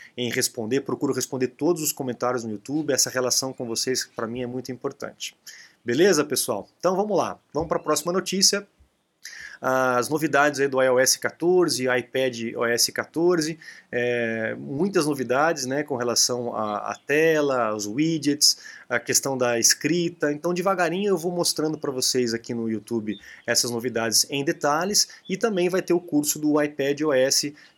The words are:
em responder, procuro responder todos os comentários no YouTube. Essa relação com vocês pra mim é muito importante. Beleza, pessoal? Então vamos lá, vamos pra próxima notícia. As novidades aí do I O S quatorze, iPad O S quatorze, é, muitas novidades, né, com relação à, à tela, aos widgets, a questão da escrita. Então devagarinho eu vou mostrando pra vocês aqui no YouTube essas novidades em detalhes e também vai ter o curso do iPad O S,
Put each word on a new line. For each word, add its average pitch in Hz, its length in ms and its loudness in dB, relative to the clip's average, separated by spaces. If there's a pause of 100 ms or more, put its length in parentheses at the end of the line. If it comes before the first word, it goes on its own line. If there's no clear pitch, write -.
(160)
em 120 140 -2
responder, 120 520 -2
procuro 143 300 -2
responder 127 360 -2
todos 156 340 -2
os 147 100 -2
comentários 123 520 -4
no 110 80 -6
YouTube. 139 420 -4
Essa 123 160 0
relação 127 420 0
com 127 140 -8
vocês 117 500 -4
pra 117 100 -4
mim 120 160 -6
é 120 40 -6
muito 123 260 -8
importante. - 640 -10 (480)
Beleza, 147 400 4
pessoal? 113 440 -4 (120)
Então 180 160 2
vamos 202 200 0
lá, 110 220 -2 (160)
vamos 160 140 -2
pra 170 100 0
próxima 156 340 -2
notícia. 190 540 0 (920)
As 127 480 2
novidades 143 500 2
aí 139 80 2
do 131 160 2
I 131 80 4
O 123 80 4
S 127 180 4
quatorze, 156 680 2
iPad 123 720 -2
O 123 80 0
S 117 260 2
quatorze, 160 640 0 (360)
é, 117 640 -2
muitas 147 500 0
novidades, 139 580 2
né, 135 200 -2
com 143 100 -6
relação 120 640 0
à, 107 340 -4
à 104 60 -6 (100)
tela, 147 640 4
aos 107 180 -4
widgets, 143 720 2 (300)
a 120 100 0
questão 131 400 0
da 120 220 2
escrita. 165 720 0
Então 160 200 -4
devagarinho 180 560 0
eu 190 80 2
vou 165 140 -4
mostrando 160 480 -2
pra 147 140 -6
vocês 123 420 0
aqui 113 180 -6
no 117 160 -4
YouTube 107 480 -4 (300)
essas 120 240 0
novidades 113 580 -2
em 143 160 -2
detalhes 160 640 0 (220)
e 185 80 -4
também 185 320 0
vai 180 140 0
ter 180 120 0
o 175 60 2
curso 147 400 -2
do 151 200 4
iPad 143 420 0
O 156 100 2
S, 135 420 2 (240)